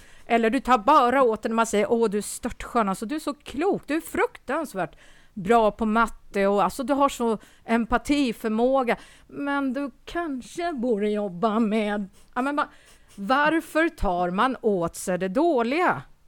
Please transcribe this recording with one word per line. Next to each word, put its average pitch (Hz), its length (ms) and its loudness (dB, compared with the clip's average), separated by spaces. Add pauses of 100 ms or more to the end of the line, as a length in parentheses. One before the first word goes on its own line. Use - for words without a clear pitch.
(260)
Eller 233 240 2
du 254 100 0
tar 247 180 2
bara 254 460 6
åt 220 200 2
när 226 80 -4
man 226 140 2
säger, 208 260 0
"Åh, 226 180 2
du 202 80 -2
är 202 40 -2
störtskön, - 680 -4
alltså, 190 160 -4
du 240 100 -6
är 311 40 -6
så 294 140 -6
klok, 294 520 -4
du 285 100 -2
är 330 60 -2
fruktansvärt 285 920 -4 (380)
bra 214 380 4
på 226 140 -4
matte 214 640 0
och, 202 160 2
alltså, 190 200 -2
du 262 100 -2
har 277 160 2
så 226 280 -2 (680)
empatiförmåga, 247 920 0 (320)
men 277 460 -4
du 277 180 -6 (140)
kanske 339 680 -6
borde 214 360 0
jobba 208 500 -2
med", 208 460 0 (300)
ja, 247 60 -2
men 285 140 -2
man... 294 120 -2 (480)
varför 311 760 0
tar 180 400 -2
man 220 320 0
åt 185 340 0
sig 180 220 -4
det 185 100 -2
dåliga? 254 760 2 (260)